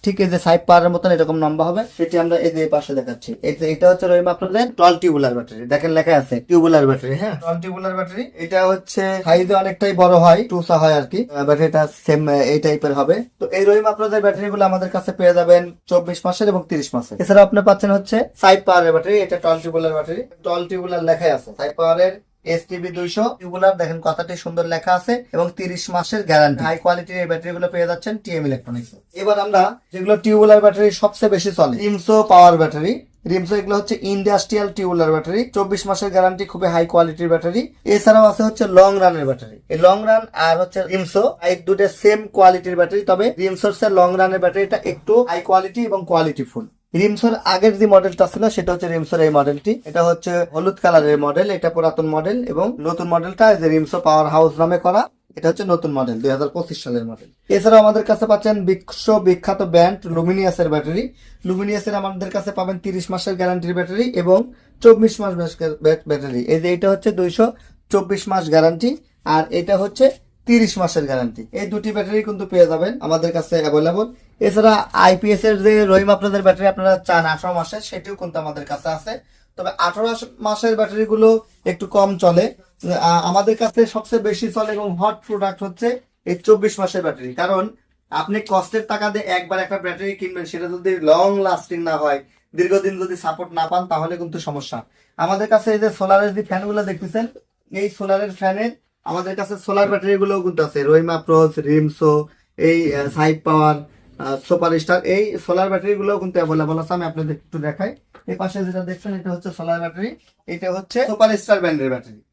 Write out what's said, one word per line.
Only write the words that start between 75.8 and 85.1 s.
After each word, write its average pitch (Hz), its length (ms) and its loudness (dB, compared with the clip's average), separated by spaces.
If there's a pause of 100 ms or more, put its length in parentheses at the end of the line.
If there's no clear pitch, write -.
রহিম 196 240 4
আপনাদের 196 320 2
ব্যাটারি 190 260 2
আপনারা 190 260 2 (140)
চান 170 180 2
আঠারো 160 280 -4
মাসের, 165 280 -6
সেটিও 190 340 -14
কিন্তু 175 240 -10
আমাদের 151 260 -10
কাছে 147 240 -8
আছে। 160 240 -8 (440)
তবে 185 200 -6
আঠারো 214 300 -2
মাস-, 233 320 -8
মাসের 220 360 -2
ব্যাটারিগুলো 214 540 2 (360)
একটু 185 220 -4
কম 196 300 2
চলে। 180 280 4 (640)
আ-, 170 220 2
আমাদের 202 320 2
কাছে 226 240 0
সবচেয়ে 220 440 -4
বেশি 214 220 -4
চলে 214 200 -4
এবং 208 160 -6 (140)
হট 214 160 0 (100)